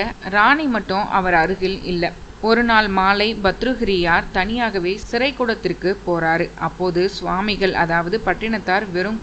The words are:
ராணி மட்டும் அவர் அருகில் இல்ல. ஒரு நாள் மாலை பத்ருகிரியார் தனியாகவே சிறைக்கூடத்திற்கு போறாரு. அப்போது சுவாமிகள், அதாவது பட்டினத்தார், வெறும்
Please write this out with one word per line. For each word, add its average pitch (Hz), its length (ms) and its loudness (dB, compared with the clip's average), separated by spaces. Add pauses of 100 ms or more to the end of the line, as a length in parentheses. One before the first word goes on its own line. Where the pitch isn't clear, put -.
(300)
ராணி 233 340 4
மட்டும் 208 460 -2
அவர் 185 240 2
அருகில் 185 500 0
இல்ல. 175 280 -2 (300)
ஒரு 226 220 4
நாள் 220 240 4
மாலை 202 480 2
பத்ருகிரியார் 196 960 0
தனியாகவே 202 680 -2 (120)
சிறைக்கூடத்திற்கு 226 840 -2 (120)
போறாரு. 165 420 0 (100)
அப்போது 175 500 0
சுவாமிகள், 185 640 -2
அதாவது 170 460 0
பட்டினத்தார், 202 720 -2
வெறும் 202 320 -2